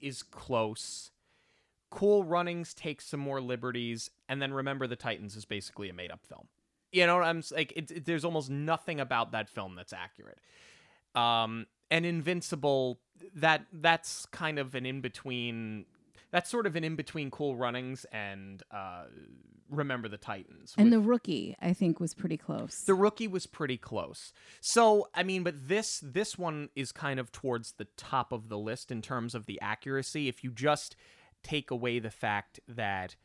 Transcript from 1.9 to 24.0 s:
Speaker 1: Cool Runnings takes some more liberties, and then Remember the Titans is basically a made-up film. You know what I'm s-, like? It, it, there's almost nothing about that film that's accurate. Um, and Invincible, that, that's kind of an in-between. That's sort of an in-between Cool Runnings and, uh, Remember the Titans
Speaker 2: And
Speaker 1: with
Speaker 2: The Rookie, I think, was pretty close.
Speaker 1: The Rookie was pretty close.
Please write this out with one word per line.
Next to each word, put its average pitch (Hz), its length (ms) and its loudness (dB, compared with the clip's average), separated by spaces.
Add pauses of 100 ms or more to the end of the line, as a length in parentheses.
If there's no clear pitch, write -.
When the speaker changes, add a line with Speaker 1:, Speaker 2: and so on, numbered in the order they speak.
Speaker 1:
Cool 202 320 6
Runnings 170 500 0
takes - 340 -8
some 147 120 -4
more 139 220 -2
liberties, 120 680 -4 (200)
and 139 120 -4
then 135 120 -2
Remember 135 340 -2
the 120 80 -6
Titans 104 400 -6
is 107 100 -12
basically 185 440 -8
a 87 40 -10
made-up 87 320 -12
film. - 220 -20 (460)
You 175 140 8
know 175 100 8
what 175 80 4
I'm 165 140 2
s-, 156 120 -8
like? 151 240 -2
It, 165 160 -6
it, 160 140 -10
there's 160 200 0
almost 160 240 0
nothing 151 520 -2
about 120 320 0
that 110 160 -2
film 95 260 -8
that's 90 180 -14
accurate. 87 460 -14 (800)
Um, 113 500 2 (240)
and 165 160 4
Invincible, 147 920 0 (340)
that, 156 380 4
that's 165 540 2
kind 156 340 -2
of 131 160 -4
an 127 100 -4
in-between. 120 1000 -6 (440)
That's 175 200 0
sort 233 160 2
of 165 100 0
an 165 80 0
in-between 156 480 -4
Cool 143 240 -2
Runnings 127 560 -2
and, 98 580 -8
uh, 92 340 -10 (640)
Remember 135 380 -2
the 101 100 -10
Titans - 580 -12
Speaker 2:
And 220 140 12
Speaker 1:
with - 20 10
Speaker 2:
The 220 160 6
Rookie, 185 520 0
I 175 120 2
think, 170 260 2
was 170 140 -2
pretty 165 240 -2
close. - 460 -6
Speaker 1:
The 196 120 6
Rookie 208 320 4
was 185 200 -4
pretty 131 320 -4
close. - 540 -8 (280)